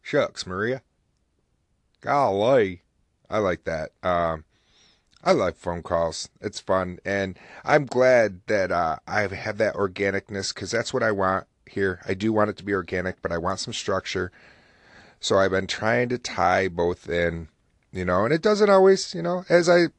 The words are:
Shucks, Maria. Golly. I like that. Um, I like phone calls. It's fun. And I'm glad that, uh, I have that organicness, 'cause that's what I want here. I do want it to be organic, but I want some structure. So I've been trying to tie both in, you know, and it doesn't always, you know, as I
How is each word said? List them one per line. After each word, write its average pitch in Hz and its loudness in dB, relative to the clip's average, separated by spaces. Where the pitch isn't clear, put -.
Shucks, - -2
Maria. 107 -4
Golly. 113 2
I 107 0
like 92 0
that. 78 -6
Um, 85 -2
I 180 2
like 98 0
phone 85 -6
calls. 85 -2
It's 104 -10
fun. 92 -2
And 98 -4
I'm 147 2
glad 120 2
that, 95 0
uh, 85 0
I 101 -2
have 101 -8
that 107 0
organicness, 98 -4
'cause 95 -10
that's 117 -4
what 123 0
I 110 2
want 95 0
here. 95 -2
I 98 -2
do 104 0
want 107 2
it 98 -10
to 95 -18
be 101 -2
organic, 92 -6
but 85 -4
I 85 -2
want 92 -4
some 117 -10
structure. 95 -4
So 101 2
I've 98 4
been 95 -2
trying 120 -2
to 123 -2
tie 92 0
both 87 -4
in, 85 -2
you 92 -8
know, 90 2
and 135 0
it 160 -2
doesn't 208 2
always, 190 6
you 170 -8
know, 175 -4
as 170 4
I 175 6